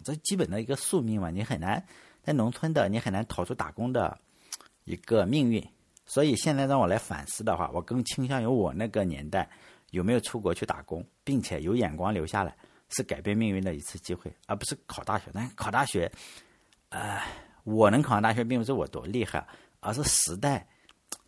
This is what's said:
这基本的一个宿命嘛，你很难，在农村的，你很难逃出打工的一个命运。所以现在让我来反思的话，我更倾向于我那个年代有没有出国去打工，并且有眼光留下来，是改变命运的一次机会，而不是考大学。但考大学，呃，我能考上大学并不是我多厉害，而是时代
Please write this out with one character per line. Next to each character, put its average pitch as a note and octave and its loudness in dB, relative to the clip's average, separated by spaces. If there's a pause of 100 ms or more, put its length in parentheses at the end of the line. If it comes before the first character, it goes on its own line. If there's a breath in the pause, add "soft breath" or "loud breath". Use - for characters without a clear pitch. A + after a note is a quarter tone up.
这 C#3+ -4
基 - -2
本 D#3+ 0
的 G2 -2
一 A2+ -6
个 C3 0
宿 E3+ 0
命 A2 2
嘛， E2+ 0
你 F#2 -2
很 - -2
难， F#3 -2 (380 loud breath)
在 D#3 0
农 A#2+ 4
村 D#3+ -2
的， G#2+ 4
你 G#2+ 0
很 A2+ -2
难 G2+ 0
逃 - -4
出 - -6
打 - -4
工 B2 -4
的 G#2+ 0 (680 loud breath)
一 F2+ -6
个 A2 2
命 B2+ 4
运。 A2 0 (440)
所 C#3 2
以 C#3+ 4
现 C#3+ 0
在 C#3 2
让 C3+ 2
我 G2+ 6
来 F#2+ 4
反 D2 -6
思 - -8
的 G#2+ 2
话， E2 -2
我 E2+ -2
更 A#2 -2
倾 C3 -2
向 C3+ 0
于 A2 0
我 G#2 2
那 G#2 -4
个 G#2 0
年 D2+ -2
代 F#2 0 (440 loud breath)
有 F2 -2
没 A2 4
有 B2 4
出 - -6
国 G2+ 0
去 - -2
打 - -4
工， E2 -8 (180)
并 C#3 0
且 D#2+ -4
有 F#2 0
眼 F2+ 0
光 F2+ -2
留 F2 -2
下 G2+ 0
来， E2 -6 (340 soft breath)
是 - -4
改 - -6
变 G#2 0
命 A2+ 2
运 F#2+ -2
的 F2+ -2
一 D2 -8
次 - -12
机 - -6
会， - -12 (140)
而 G#2 -2
不 G#2 -8
是 D3 -4 (120)
考 - -10
大 G2+ 0
学。 - -10
但 - -4
考 - -4
大 B2+ 2
学， E2+ 0 (760 loud breath)
呃， F#2 -6 (420 loud breath)
我 G#2+ 8
能 C3 6
考 C3+ 4
上 G#2 6
大 A2 4
学 A#2 0
并 B2 0
不 A2+ 0
是 C3+ 0
我 E2+ 0
多 - -8
厉 A2 0
害， - -4 (340 loud breath)
而 G#2+ -4
是 C#3+ -2
时 F2 2
代 C3+ 0 (600 soft breath)